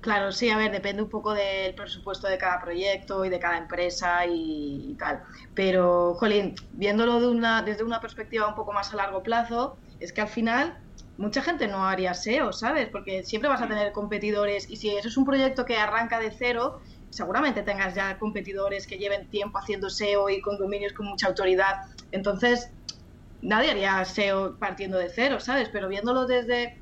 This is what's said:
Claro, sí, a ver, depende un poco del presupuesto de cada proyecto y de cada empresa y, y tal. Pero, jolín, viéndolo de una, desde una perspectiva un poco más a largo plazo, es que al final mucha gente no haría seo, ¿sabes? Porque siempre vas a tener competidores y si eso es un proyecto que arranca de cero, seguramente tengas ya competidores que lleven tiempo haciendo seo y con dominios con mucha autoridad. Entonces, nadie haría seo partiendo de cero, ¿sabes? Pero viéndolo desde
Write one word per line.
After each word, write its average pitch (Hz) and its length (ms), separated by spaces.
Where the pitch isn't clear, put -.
Claro, 202 300
sí, 226 200
a 214 60
ver, 214 140
depende 202 320
un 214 60
poco 214 260
del 190 400
presupuesto 190 540
de 190 100
cada 180 220
proyecto 190 640
y 190 40
de 180 120
cada 175 180
empresa 175 680
y, 151 640
y - 40
tal. 147 280
Pero, 180 600
jolín, 202 400
viéndolo 226 480
de 247 80
una, 226 340
desde 214 200
una 226 180
perspectiva 220 460
un 214 80
poco 208 180
más 202 200
a 208 40
largo 190 260
plazo, 233 540
es 175 140
que - 80
al 208 80
final 240 500
mucha 208 240
gente 302 240
no 196 220
haría 185 260
seo, 226 380
¿sabes? 247 360
Porque 190 360
siempre 226 240
vas 247 140
a 226 60
tener 208 240
competidores 208 760
y 214 60
si 214 140
eso 202 180
es 226 80
un 269 80
proyecto 262 400
que 247 120
arranca 220 440
de 220 100
cero, 240 500
seguramente 233 520
tengas 190 320
ya 196 240
competidores 196 680
que 190 120
lleven 202 300
tiempo 202 300
haciendo 196 320
seo 202 400
y 196 100
con 202 160
dominios 202 360
con 208 140
mucha 202 200
autoridad. 190 600
Entonces, 208 580
nadie 214 300
haría 196 320
seo 196 520
partiendo 190 420
de 175 100
cero, 240 320
¿sabes? 254 320
Pero 196 160
viéndolo 233 380
desde 240 560